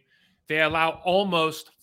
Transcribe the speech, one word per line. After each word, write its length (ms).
They 120
allow 440
almost 640